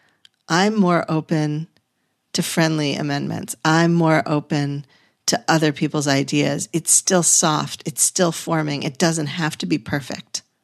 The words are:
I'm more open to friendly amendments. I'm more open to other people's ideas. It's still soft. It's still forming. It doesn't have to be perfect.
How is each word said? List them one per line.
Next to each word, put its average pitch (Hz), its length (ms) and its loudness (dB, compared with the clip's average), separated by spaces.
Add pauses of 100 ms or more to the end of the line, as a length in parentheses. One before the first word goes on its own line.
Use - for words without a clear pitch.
(480)
I'm 190 260 4
more 175 320 4
open 156 600 -2 (640)
to 175 100 -2
friendly 156 520 0
amendments. 143 680 -6
I'm 165 300 4
more 160 320 4
open 143 640 -4 (400)
to - 200 -2
other 160 240 4
people's 147 380 -2
ideas. 143 640 0
It's 165 180 -2
still 185 320 2
soft. 151 640 0
It's - 160 -6
still 175 320 2
forming. 151 500 -4
It 135 140 -6
doesn't 165 300 0
have 156 320 -4
to - 80 -8
be 165 100 0
perfect. - 640 -8 (240)